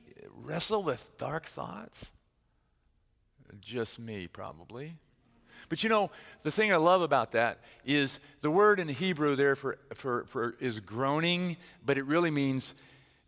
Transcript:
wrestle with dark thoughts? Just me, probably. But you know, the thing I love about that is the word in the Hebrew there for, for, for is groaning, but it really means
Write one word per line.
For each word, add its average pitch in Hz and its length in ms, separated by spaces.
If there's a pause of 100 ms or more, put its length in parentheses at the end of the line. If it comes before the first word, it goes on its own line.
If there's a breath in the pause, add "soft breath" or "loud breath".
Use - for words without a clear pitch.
(280)
wrestle 170 540
with 139 360
dark 147 280
thoughts? - 640 (1500)
Just 113 380
me, 107 300
probably. 110 680 (760 loud breath)
But 170 160
you 220 40
know, 214 220 (320 loud breath)
the 156 80
thing 214 220
I 185 40
love 175 260
about 139 300
that 113 280 (240 loud breath)
is 139 340 (220 loud breath)
the 151 100
word 202 300
in 165 80
the 147 40
Hebrew 147 440
there 139 180
for, 135 240 (160)
for, 120 300
for 117 340
is 117 220
groaning, 156 800 (260 loud breath)
but 135 120
it 139 100
really 165 240
means 135 440 (540 soft breath)